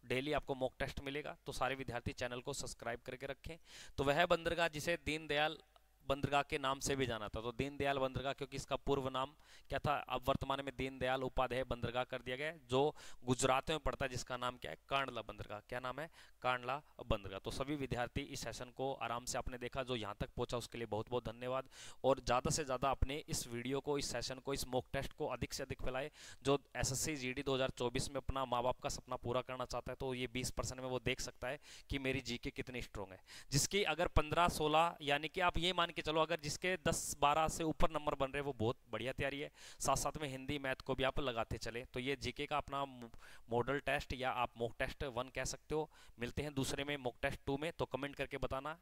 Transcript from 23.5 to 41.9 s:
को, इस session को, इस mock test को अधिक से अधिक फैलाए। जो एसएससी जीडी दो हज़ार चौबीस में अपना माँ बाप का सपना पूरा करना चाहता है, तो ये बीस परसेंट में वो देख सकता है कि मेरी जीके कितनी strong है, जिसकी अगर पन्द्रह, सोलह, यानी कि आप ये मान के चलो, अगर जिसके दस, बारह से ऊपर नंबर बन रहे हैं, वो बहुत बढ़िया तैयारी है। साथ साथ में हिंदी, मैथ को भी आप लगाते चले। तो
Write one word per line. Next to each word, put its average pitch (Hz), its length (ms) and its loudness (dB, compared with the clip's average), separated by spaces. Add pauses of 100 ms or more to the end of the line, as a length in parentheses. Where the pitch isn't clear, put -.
को, 143 180 0
इस 139 140 -2
session 127 260 -2
को, 139 160 -2
इस - 140 -2
mock 127 240 2
test 135 200 -2
को 151 160 -4
अधिक 123 260 -2
से - 80 -2
अधिक 135 200 -6
फैलाए। 131 280 0 (320)
जो 139 160 6 (180)
एसएससी 135 400 0
जीडी 127 260 -2
दो 139 120 2
हज़ार 131 240 2
चौबीस 123 320 0
में 139 60 -4
अपना 135 300 0
माँ 120 160 2
बाप 123 180 2
का 143 80 -2
सपना 127 300 -6
पूरा 120 240 0
करना 127 240 -4
चाहता 127 260 -6
है, 123 40 -6
तो 131 180 -2
ये 127 180 -2
बीस 123 200 -2
परसेंट 127 280 -4
में 131 80 -4
वो 127 120 0
देख 127 200 0
सकता - 280 -6
है 143 100 -4 (320)
कि 139 80 -2
मेरी 131 240 0
जीके 120 300 -4
कितनी 127 300 -6
strong 95 300 -8
है, 90 80 -16 (300)
जिसकी 151 340 4
अगर 160 220 2 (100)
पन्द्रह, 165 340 6
सोलह, 160 520 4
यानी 143 260 2
कि 185 120 -2
आप 180 180 4
ये 175 140 4
मान 170 180 4
के 165 120 -6
चलो, 156 180 2
अगर 160 220 2
जिसके 180 340 0 (100)
दस, - 340 0
बारह 156 280 6
से 160 160 0
ऊपर 160 260 6
नंबर 151 240 0
बन 139 120 2
रहे 135 140 -2
हैं, 139 60 -2
वो 139 80 -2
बहुत 113 220 2 (140)
बढ़िया 113 220 -4
तैयारी 139 280 -2
है। 147 100 -8 (300)
साथ 139 160 4
साथ 143 240 -2
में 151 80 -2
हिंदी, 131 300 -4
मैथ 135 280 -2
को 135 80 2
भी 131 100 2
आप 135 160 2
लगाते 117 380 -2
चले। 117 260 -6
तो - 160 -6